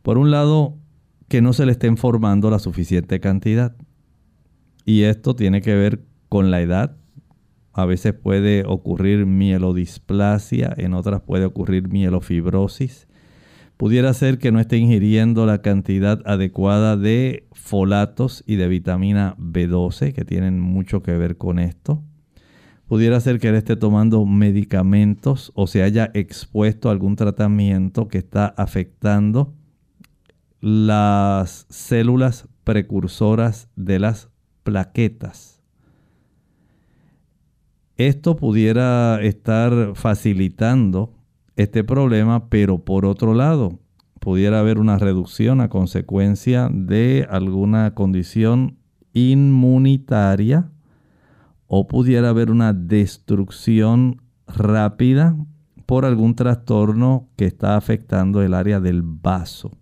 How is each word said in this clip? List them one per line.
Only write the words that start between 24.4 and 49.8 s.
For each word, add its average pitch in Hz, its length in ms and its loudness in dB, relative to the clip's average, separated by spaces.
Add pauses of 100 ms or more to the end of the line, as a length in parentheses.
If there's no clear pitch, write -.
o 98 140 -2
se 95 160 0
haya 104 300 0
expuesto 107 760 -4
a 107 40 2
algún 98 220 -2
tratamiento 104 920 0
que 101 100 -6
está 104 300 -2
afectando 104 1080 -2 (1080)
las 104 1080 0
células 123 760 -2 (160)
precursoras 107 1120 -2
de 95 240 -2
las 107 320 -4 (320)
plaquetas. - 960 -6 (2250)
Esto 143 380 0
pudiera 117 840 2
estar 110 760 0
facilitando 104 1160 0 (420)
este 104 280 0
problema, 117 680 2
pero 98 360 2
por 95 200 0
otro 110 280 0
lado, 123 460 0 (400)
pudiera 101 400 0
haber 107 180 2
una 104 220 2
reducción 104 600 0
a 110 80 -2
consecuencia 98 1040 0
de 117 580 0
alguna 98 680 0
condición 110 840 -2 (360)
inmunitaria 127 1600 2 (960)